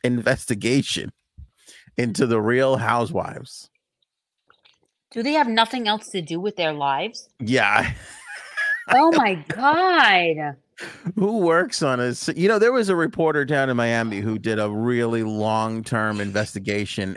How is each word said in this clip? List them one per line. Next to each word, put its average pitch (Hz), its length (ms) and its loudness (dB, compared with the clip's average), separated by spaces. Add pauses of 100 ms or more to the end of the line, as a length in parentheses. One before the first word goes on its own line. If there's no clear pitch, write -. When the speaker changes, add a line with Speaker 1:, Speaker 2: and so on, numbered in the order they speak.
Speaker 1:
investigation 123 1040 -2 (840)
into 120 300 0
the 113 140 2
Real 127 360 2
Housewives. 117 920 -4 (1400)
Speaker 2:
Do 226 120 -6
they 277 100 0
have 294 160 2
nothing 226 400 0
else 214 220 -2
to 185 120 -4
do 165 160 -6
with 202 180 -4
their 160 160 0
lives? 147 560 -2 (120)
Speaker 1:
Yeah. 110 580 2
<laughs> - 40 -20 (920)
Speaker 2:
Oh 311 180 6
my 226 240 2 (100)
God. 214 1120 2 (580)
Speaker 1:
Who 214 240 0
works 170 460 2
on 131 160 2
a 123 80 0
s-, - 260 -6
you 180 140 2
know, 220 100 4
there 233 140 4
was 233 160 2
a 190 80 2
reporter 156 480 0
down 135 260 2
in 123 60 0
Miami 117 420 0
who 110 220 -2
did 110 180 -2
a 107 100 0
really 117 540 0
long-term 110 1000 -2
investigation, 101 960 -4